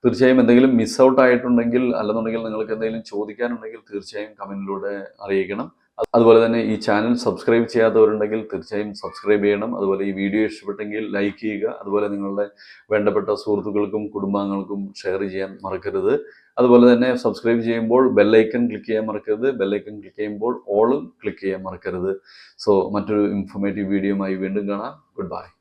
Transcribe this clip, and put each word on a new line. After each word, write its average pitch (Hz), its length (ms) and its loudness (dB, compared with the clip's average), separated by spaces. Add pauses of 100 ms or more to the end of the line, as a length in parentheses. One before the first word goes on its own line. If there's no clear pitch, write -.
തീർച്ചയായും 127 360 4
എന്തെങ്കിലും 123 360 6
മിസ് 110 260 -2
ഔട്ട് 131 180 6
ആയിട്ടുണ്ടെങ്കിൽ, 123 640 2 (120)
അല്ലെന്നുണ്ടെങ്കിൽ 113 480 -4
നിങ്ങൾക്ക് 110 300 -6
എന്തെങ്കിലും 113 300 -6
ചോദിക്കാനുണ്ടെങ്കിൽ 110 760 -8 (120)
തീർച്ചയായും 104 480 -10
കമന്റിലൂടെ 98 520 -8 (320)
അറിയിക്കണം. 98 440 -4 (300)
അത്, 113 160 -2
അതുപോലെ 113 300 8
തന്നെ 117 180 0
ഈ 107 140 0
ചാനൽ 107 380 0
സബ്സ്ക്രൈബ് 117 540 0
ചെയ്യാത്തവരുണ്ടെങ്കിൽ 110 720 2
തീർച്ചയായും 104 520 -8
സബ്സ്ക്രൈബ് 101 500 -2
ചെയ്യണം. 104 320 0
അതുപോലെ 98 280 -2
ഈ 98 80 -4
വീഡിയോ 98 320 -2
ഇഷ്ടപ്പെട്ടെങ്കിൽ 104 600 -8 (120)
ലൈക്ക് 101 220 -2
ചെയ്യുക. 107 280 -6 (140)
അതുപോലെ 101 280 -2
നിങ്ങളുടെ 98 380 -4 (440)
വേണ്ടപ്പെട്ട 104 380 0 (140)
സുഹൃത്തുക്കൾക്കും 104 680 -2
കുടുംബാംഗങ്ങൾക്കും 101 760 -6 (120)
ഷെയർ 95 280 -4
ചെയ്യാൻ 95 280 -6 (140)
മറക്കരുത്. 95 500 -2 (420)
അതുപോലെ 120 360 8
തന്നെ 123 240 2
സബ്സ്ക്രൈബ് 117 440 -2
ചെയ്യുമ്പോൾ 117 440 2 (100)
ബെൽ 104 220 6
ഐക്കൺ 120 320 4
ക്ലിക്ക് 104 220 -8
ചെയ്യാൻ 107 160 -2
മറക്കരുത്. 107 440 -4
ബെൽ 101 240 -2
ഐക്കൺ 104 260 -8
ക്ലിക്ക് 95 200 -20
ചെയ്യുമ്പോൾ 107 340 -4 (220)
all-ും 123 260 4 (200)
ക്ലിക്ക് 98 220 -8
ചെയ്യാൻ 92 180 -4
മറക്കരുത്. 92 500 -6 (480)
So 107 120 2 (180)
മറ്റൊരു 104 420 0
ഇൻഫോർമേറ്റീവ് 98 600 -4
വീഡിയോയുമായി 98 420 -2
വീണ്ടും 98 320 -4
കാണാം. 107 280 -8 (200)
ഗുഡ് - 180 -10
ബൈ. - 120 -12 (140)